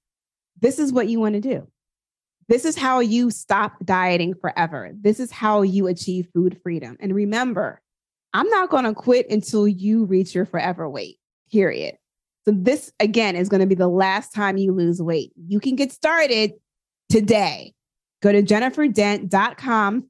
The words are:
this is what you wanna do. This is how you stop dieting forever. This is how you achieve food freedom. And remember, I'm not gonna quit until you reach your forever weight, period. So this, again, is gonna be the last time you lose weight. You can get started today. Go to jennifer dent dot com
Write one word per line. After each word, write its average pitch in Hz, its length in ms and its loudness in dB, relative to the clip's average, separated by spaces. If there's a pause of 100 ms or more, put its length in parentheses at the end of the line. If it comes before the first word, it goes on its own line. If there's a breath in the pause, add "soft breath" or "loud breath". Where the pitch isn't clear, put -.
(600)
this 262 160 2
is 285 160 0
what 247 140 2
you 226 120 0
wanna 214 220 0
do. 240 260 -4 (800)
This 240 160 2
is 320 140 -2
how 262 220 0
you 233 320 2
stop 208 420 -2 (100)
dieting 180 520 0
forever. 165 560 -6 (100)
This 214 180 0
is 254 120 -8
how 214 320 0
you 190 240 0
achieve 180 440 -6
food 180 300 0
freedom. 143 380 -8
And 190 140 -4
remember, 208 680 -2 (520)
I'm 277 160 0
not 381 200 0
gonna 247 240 0
quit 247 360 2
until 214 380 0
you 208 380 0
reach 185 280 0
your 180 120 0
forever 170 440 -6
weight, 104 280 -12 (340)
period. 120 460 0 (480)
So 214 60 2
this, 214 480 0
again, 214 360 0
is 185 140 -2
gonna 190 160 4
be 190 100 2
the 180 120 2
last 190 460 0
time 196 240 -2
you 190 140 0
lose 175 300 0
weight. 160 300 -4 (160)
You 202 120 0
can 262 160 -2
get 269 160 -2
started 277 640 0 (560)
today. 202 640 2 (500)
Go 202 80 6
to 202 100 6
jennifer 254 460 2
dent 208 420 0
dot 196 280 0
com 220 520 -2